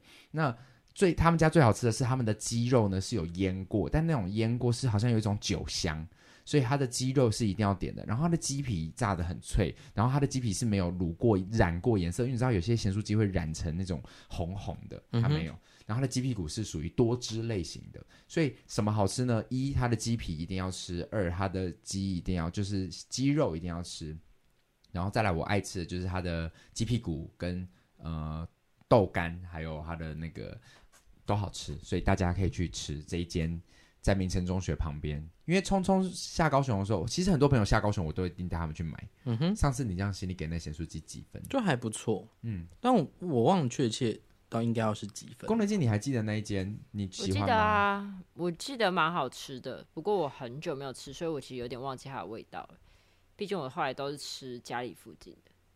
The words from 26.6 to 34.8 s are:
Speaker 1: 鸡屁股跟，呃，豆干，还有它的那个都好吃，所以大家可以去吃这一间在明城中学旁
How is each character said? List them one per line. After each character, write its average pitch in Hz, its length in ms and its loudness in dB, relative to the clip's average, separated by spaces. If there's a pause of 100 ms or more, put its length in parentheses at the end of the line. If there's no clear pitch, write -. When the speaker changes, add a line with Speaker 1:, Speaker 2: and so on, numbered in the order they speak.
Speaker 1:
鸡 - 120 -4
屁 117 160 0
股 80 360 -4
跟， 90 320 -6 (280)
呃， 78 500 -6 (400)
豆 113 180 8
干， 85 320 -2 (140)
还 85 120 -8
有 78 220 -8
它 82 120 -6
的 80 180 -8
那 80 160 -8
个 50 260 -12 (720)
都 101 80 2
好 101 160 0
吃， - 320 -8
所 - 160 -2
以 - 20 0
大 98 140 2
家 87 180 2
可 95 100 0
以 90 60 4
去 85 220 -2
吃 76 320 -8
这 87 140 -6
一 87 80 -2
间 85 360 -2 (400)
在 101 140 2
明 92 140 2
城 90 180 0
中 90 140 0
学 85 160 -2
旁 73 220 -2